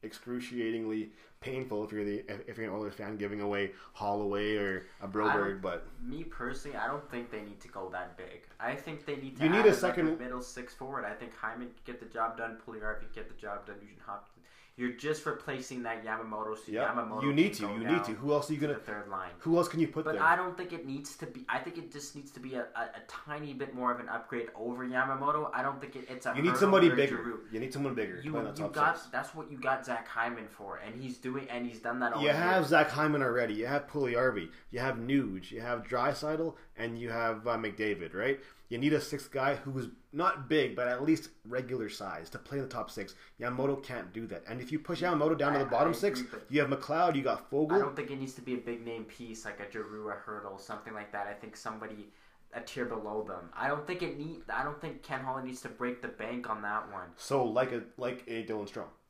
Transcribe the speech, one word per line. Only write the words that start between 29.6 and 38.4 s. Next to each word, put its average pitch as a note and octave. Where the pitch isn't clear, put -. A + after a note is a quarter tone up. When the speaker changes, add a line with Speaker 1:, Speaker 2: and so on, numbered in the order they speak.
Speaker 2:
Zach A#2
Hyman A#2
for, G2
and A2+
he's B2+
doing, C3
and B2
he's A2+
done A#2+
that A#2+
all C#3
Speaker 1:
You D3
Speaker 2:
year. C#3+
Speaker 1:
have F3
Zach D3+
Hyman D3+
already. A#2+
You G#2+
have C#3+
Puljujarvi. A#2+
You B2
have B2+
Nuge. A#2
You A2
have A#2
Draisaitl, D3+
and A#2
you A#2
have, A2+
uh, A#2
McDavid, G2+
right? C3